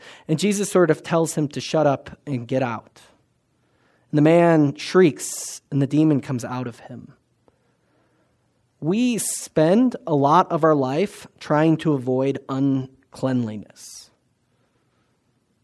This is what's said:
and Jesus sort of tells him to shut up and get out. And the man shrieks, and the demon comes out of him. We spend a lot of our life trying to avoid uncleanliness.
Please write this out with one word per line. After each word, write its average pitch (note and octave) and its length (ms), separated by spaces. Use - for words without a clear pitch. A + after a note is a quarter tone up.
and D#3 140
Jesus G3 280
sort F3 220
of D#3 140
tells E3 320
him D3+ 120
to C#3 120
shut D#3 260
up - 400
and A#2+ 220
get C3 160
out. - 360
And D3+ 80
the D3 40
man D#3+ 520
shrieks, - 960
and C#3+ 100
the C#3 60
demon D3 340
comes B2 240
out B2+ 220
of A#2 140
him. B2 340
We A3+ 380
spend G3+ 760
a E3 80
lot D3+ 360
of E3 140
our D#3 100
life C#3+ 520
trying D#3 400
to D#3 140
avoid C3 560
uncleanliness. C3 1600